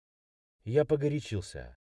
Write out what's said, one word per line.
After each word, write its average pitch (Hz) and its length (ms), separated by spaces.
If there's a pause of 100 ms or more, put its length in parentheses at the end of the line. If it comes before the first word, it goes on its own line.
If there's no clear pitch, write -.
(640)
Я 135 220
погорячился. 139 920 (120)